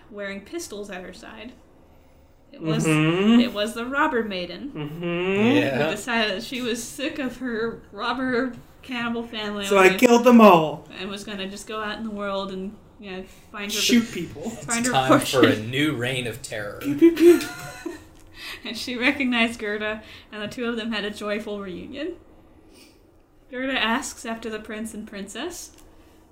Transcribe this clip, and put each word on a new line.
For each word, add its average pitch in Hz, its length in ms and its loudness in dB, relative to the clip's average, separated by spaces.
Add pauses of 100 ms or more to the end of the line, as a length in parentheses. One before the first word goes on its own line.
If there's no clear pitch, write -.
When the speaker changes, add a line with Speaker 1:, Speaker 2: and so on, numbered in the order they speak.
Speaker 1:
wearing 202 320 -10
pistols 208 480 -12
at 185 140 -12
her 180 100 -16
side. 220 400 -18 (1000)
It - 100 -18
was, 156 240 0
Speaker 2:
Mm-hmm. 170 560 4
Speaker 1:
it 220 120 0
was 214 220 -4
the 233 100 -6
robber 269 380 0
maiden 196 480 -8
Speaker 2:
Mm-hmm. 175 880 0
Speaker 3:
Yeah. 143 280 2
Speaker 1:
who 160 60 0
decided 220 460 -2
that 226 60 -8
she 254 180 -8
was 233 220 -4
sick 294 360 -8
of 254 180 -6
her 226 440 -6 (100)
robber 247 600 -2 (280)
cannibal 233 420 -6
family 208 420 -8
Speaker 2:
So 196 120 4
I 190 120 10
Speaker 1:
life 185 100 2
Speaker 2:
killed 240 260 6
them 240 160 10
all. 160 460 8 (120)
Speaker 1:
and 185 100 -8
was 202 140 -10
gonna 196 260 -10
just 202 180 -14
go 220 140 -8
out 208 160 -8
in 226 60 -8
the 220 80 -8
world 196 400 -6
and, 190 240 -10 (240)
you 202 120 -14
know, 185 120 -10 (300)
find 208 180 -8
her 214 80 -4
Speaker 2:
Shoot 226 320 4
people. 170 380 -10
Speaker 1:
find 226 300 -6
Speaker 3:
It's 240 80 -2
Speaker 1:
her 247 60 0
Speaker 3:
time 131 160 2 (100)
Speaker 1:
fortune. - 220 2
Speaker 3:
for 117 60 8
a 110 180 2
new 139 300 0
reign 123 320 -2
of - 140 -8
terror. 104 400 -10
Speaker 2:
Pew, 285 160 -2
pew, 330 160 8
pew. 320 320 8
Speaker 1:
<laughs> - 40 -10 (1120)
And 226 140 -10
she 254 200 -8
recognized 247 600 0
Gerda, 214 420 -6 (300)
and 208 100 -12
the 208 60 -6
two 233 180 -8
of 240 100 -4
them 226 160 -6
had 208 140 -4
a 208 60 -6
joyful 208 480 -6
reunion. 202 560 -10 (1400)
Gerda 262 260 -4
asks 226 480 -2
after 226 240 -8
the 214 100 -8
prince 220 360 -10
and 208 120 -12
princess, 220 640 -12 (600)